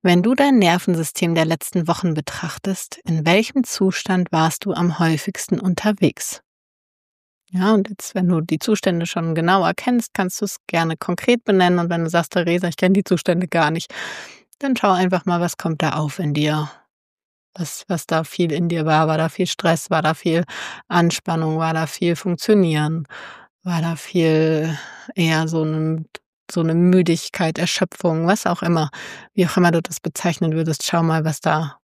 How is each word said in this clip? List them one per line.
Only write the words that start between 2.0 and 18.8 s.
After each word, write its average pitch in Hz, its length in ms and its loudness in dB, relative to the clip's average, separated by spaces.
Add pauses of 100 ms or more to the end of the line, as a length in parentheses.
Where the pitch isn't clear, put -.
betrachtest, - 880 -8
in 160 200 -2
welchem 214 380 2
Zustand 185 680 -2
warst 160 320 0
du 196 100 -2
am 175 240 0
häufigsten 165 640 -2
unterwegs? - 840 -2 (1080)
Ja, 185 240 2
und 202 140 2
jetzt, - 260 -14
wenn 185 140 2
du 165 120 2
die 160 180 -2
Zustände 175 480 0
schon 165 280 -4
genauer 180 420 2
kennst, - 380 -2
kannst 185 280 -4
du's 202 140 -6 (100)
gerne 165 300 0
konkret 240 480 -2
benennen. 180 340 4
Und 170 120 0
wenn 170 120 0
du 160 80 -2
sagst, 170 220 0
„Theresa, 175 340 2
ich 170 100 -4
kenn 185 180 4
die 196 100 2
Zustände 175 420 0
gar 156 240 2
nicht“, - 240 -6 (640)
dann 262 180 0
schau 202 140 2
einfach 185 360 2
mal, 175 140 2
was 175 180 -2
kommt 160 240 -2
da 156 100 0
auf 151 260 -4
in 147 160 -2
dir? 151 360 -2 (840)
Was, - 340 -10
was 170 180 -4
da 160 180 0
viel 165 280 -2
in 170 160 -2
dir 160 180 -2